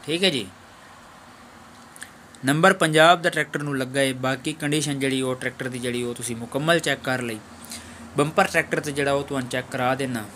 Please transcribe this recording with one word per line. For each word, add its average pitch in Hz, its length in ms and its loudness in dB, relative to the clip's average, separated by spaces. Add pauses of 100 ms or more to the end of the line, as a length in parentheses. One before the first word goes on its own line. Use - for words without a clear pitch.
ਠੀਕ 170 180 -2
ਹੈ 190 60 4
ਜੀ, 117 180 -2 (2000)
Number 160 280 6
ਪੰਜਾਬ 165 480 6
ਦਾ 170 80 2
tractor 151 340 -2
ਨੂੰ 143 140 -2
ਲੱਗਾ 131 220 -2
ਹੈ। 135 140 2
ਬਾਕੀ 131 400 -2
condition 147 460 -2
ਜਿਹੜੀ, 135 220 0
ਉਹ 127 140 0
tractor 127 320 -6
ਦੀ 127 120 -6
ਜਿਹੜੀ, 123 240 -2
ਉਹ 120 120 -4
ਤੁਸੀਂ 117 200 -6
ਮੁਕੰਮਲ 143 440 0
check 143 220 -2
ਕਰ 127 200 -2
ਲਈ। 113 180 -6 (800)
ਬੰਪਰ 160 300 4
tractor 160 320 0
'ਤੇ 147 120 -6
ਜਿਹੜਾ, 139 220 0
ਉਹ 139 100 0
ਤੁਹਾਨੂੰ 131 260 -4
check 127 220 -4
ਕਰਾ 127 240 0
ਦੇਣਾ। 127 300 -4 (100)